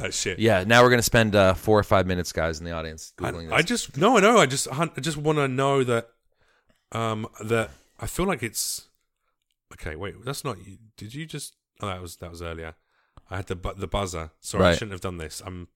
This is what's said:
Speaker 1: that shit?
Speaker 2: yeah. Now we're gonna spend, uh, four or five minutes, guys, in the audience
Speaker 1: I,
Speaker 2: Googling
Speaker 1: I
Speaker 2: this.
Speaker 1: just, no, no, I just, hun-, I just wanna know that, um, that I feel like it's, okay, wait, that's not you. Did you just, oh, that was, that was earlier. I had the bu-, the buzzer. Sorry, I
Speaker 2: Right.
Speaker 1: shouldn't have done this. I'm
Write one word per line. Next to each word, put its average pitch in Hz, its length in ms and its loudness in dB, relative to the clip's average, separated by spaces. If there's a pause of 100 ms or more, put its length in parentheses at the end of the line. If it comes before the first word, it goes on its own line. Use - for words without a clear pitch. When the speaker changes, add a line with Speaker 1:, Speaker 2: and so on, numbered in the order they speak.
Speaker 1:
that 92 100 -6
shit? 92 260 -4
Speaker 2:
yeah. 107 240 4
Now 117 200 8
we're 123 80 8
gonna 123 100 4
spend, 110 340 4
uh, 95 200 6
four 107 240 4
or 101 40 2
five 98 240 2
minutes, 90 240 -4
guys, 80 280 -4
in 85 60 -12
the 85 60 -8
audience 80 480 -10
Speaker 1:
I, - 120 -4
Speaker 2:
Googling 82 200 -10
Speaker 1:
I 117 60 2
Speaker 2:
this. 160 80 2
Speaker 1:
just, - 320 -6
no, 220 200 4
no, 220 200 6
I 175 80 8
just, 135 240 -4
hun-, 151 260 -4
I - 60 -8
just 147 160 -4
wanna 151 300 0
know 135 360 0
that, 117 260 0 (840)
um, 110 360 -4 (160)
that 107 280 -2 (280)
I - 80 -10
feel - 200 -4
like 165 160 -4
it's, - 440 -8 (880)
okay, 78 220 -12
wait, 90 280 -12
that's 135 200 -10
not 123 220 -6
you. 95 120 -20 (200)
Did 104 180 -16
you 156 100 -10
just, 156 300 -14 (260)
oh, 104 60 -8
that 92 140 -8
was, 87 160 -14
that 87 120 -14
was 85 120 -16
earlier. 82 340 -10 (540)
I 92 80 -8
had 98 100 -8
the 95 80 -6
bu-, 92 200 -10
the 95 120 -10
buzzer. 87 440 -6 (100)
Sorry, 95 220 0
I 90 60 8
Speaker 2:
Right. 85 40 6
Speaker 1:
shouldn't 104 180 -2
have 92 100 -12
done 92 160 -6
this. 78 280 -12
I'm 90 300 -14